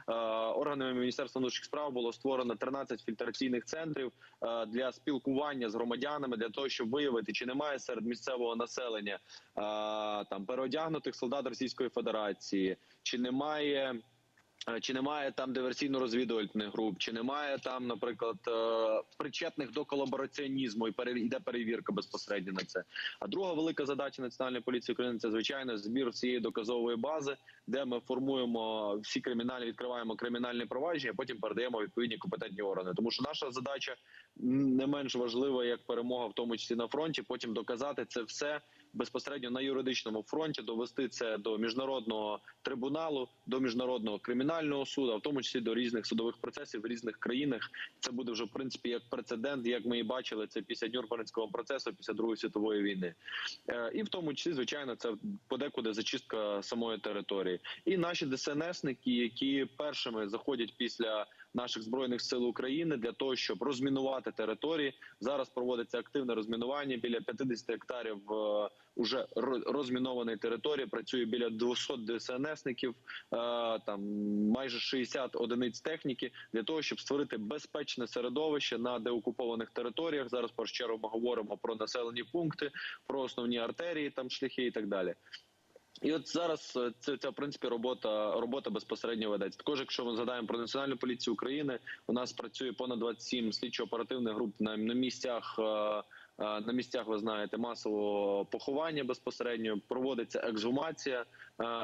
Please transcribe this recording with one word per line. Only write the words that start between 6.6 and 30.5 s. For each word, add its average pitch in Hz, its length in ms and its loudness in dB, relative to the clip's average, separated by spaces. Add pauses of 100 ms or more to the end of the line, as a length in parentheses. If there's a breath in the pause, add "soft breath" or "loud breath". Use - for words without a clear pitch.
щоб 120 200 0
виявити, 120 440 2
чи 123 120 -2
немає 139 340 0
серед 113 260 -4
місцевого 120 500 0
населення, 113 600 -2
е, - 40 -8 (1120 loud breath)
там, 98 160 -4
переодягнутих 135 720 0
солдат 131 320 0
Російської 123 420 -2
Федерації, 104 880 2 (260 soft breath)
чи - 140 -2
немає, 139 760 2 (760)
е, 113 100 0
чи 131 140 -2
немає 139 380 0
там 131 220 -2
диверсійно-розвідувальних 120 1160 2
груп, 110 260 2
чи - 160 -2
немає 139 440 0
там, 127 300 -2
наприклад, 117 500 0 (100)
е, 113 540 4 (160)
причетних 147 540 -4
до 143 140 -2
колабораціонізму, 135 1040 0
і 110 40 2
пере-, 123 280 0
йде 117 200 2
перевірка 113 540 0
безпосередньо 98 600 -2
на 92 80 -2
це. - 220 -4 (360 loud breath)
А - 80 -4
друга 180 260 0
велика 156 320 2
задача 135 360 -2
Національної 127 420 -2
поліції 123 300 0
України — 120 280 0
це, 113 100 2
звичайно, 120 460 0
збір 120 320 2
всієї 123 300 2
доказової 117 580 2
бази, 139 400 0 (300 loud breath)
де 131 180 0
ми 120 140 0
формуємо 117 1000 2
всі 107 240 -2
кримінальні, 123 440 0
відкриваємо 117 500 -2
кримінальні 120 500 -2